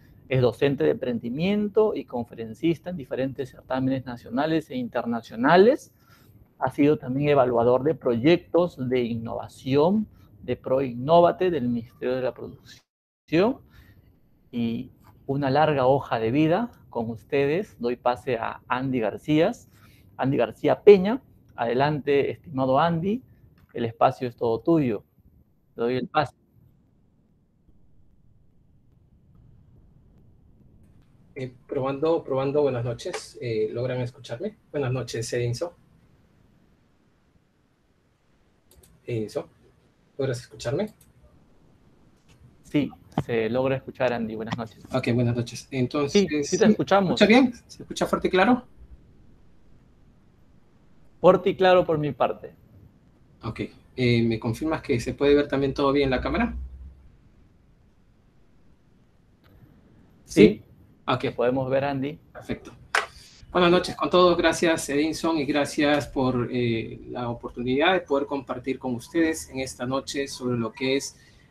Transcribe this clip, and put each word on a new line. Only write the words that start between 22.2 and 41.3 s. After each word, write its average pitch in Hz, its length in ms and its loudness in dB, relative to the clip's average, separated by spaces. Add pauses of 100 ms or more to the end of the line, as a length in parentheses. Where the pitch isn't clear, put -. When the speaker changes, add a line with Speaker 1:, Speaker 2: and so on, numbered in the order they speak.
Speaker 1:
estimado 131 480 -2
Andy, 170 420 -2 (520)
el 120 120 -4
espacio 127 420 0
es 120 80 -12
todo 113 240 -2
tuyo. 139 440 0 (720)
Te 117 60 -10
doy 123 140 -2
el 123 120 -6
pase. 151 260 -4 (4000)
Speaker 2:
Eh, 127 160 -10 (160)
probando, 139 560 -2
probando, 135 380 -2
buenas 123 240 0
noches. - 560 -10
Eh, 110 300 -2
¿logran 127 300 -4
escucharme? 123 560 -10 (140)
Buenas 135 200 -4
noches, 120 420 -6
Edinson. 120 380 -4 (3250)
Edinson, 117 420 -6 (720)
¿logras 131 240 -2
escucharme? 175 520 -6 (1700)